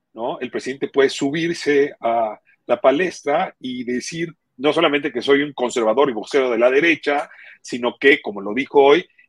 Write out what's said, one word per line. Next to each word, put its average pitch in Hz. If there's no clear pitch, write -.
¿no? 127
El 127
presidente 135
puede 135
subirse 143
a 117
la 120
palestra 147
y 127
decir 160
no 143
solamente 147
que 120
soy 139
un 147
conservador 120
y 120
vocero 127
de 117
la 120
derecha, 147
sino 120
que, 139
como 101
lo 104
dijo 139
hoy, 156